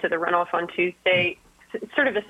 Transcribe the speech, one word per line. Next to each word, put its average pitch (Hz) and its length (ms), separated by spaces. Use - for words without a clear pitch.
to 175 60
the 170 60
runoff 170 380
on 170 140
Tuesday, 180 680
s-, - 80
sort 285 120
of 220 80
a 208 140